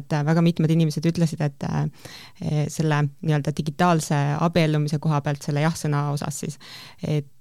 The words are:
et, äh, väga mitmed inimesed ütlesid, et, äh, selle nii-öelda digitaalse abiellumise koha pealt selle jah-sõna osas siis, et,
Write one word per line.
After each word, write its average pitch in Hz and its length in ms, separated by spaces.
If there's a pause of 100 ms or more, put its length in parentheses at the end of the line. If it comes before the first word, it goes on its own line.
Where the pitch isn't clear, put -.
et, - 100
äh, 147 160
väga 170 160
mitmed 165 320
inimesed 160 320
ütlesid, 170 320
et, 147 240
äh, 151 1040
selle 151 320 (240)
nii-öelda 151 320
digitaalse 160 640 (240)
abiellumise 156 560
koha 147 240
pealt 147 240
selle 147 160
jah-sõna 151 480
osas 143 320
siis, - 160 (400)
et, 151 400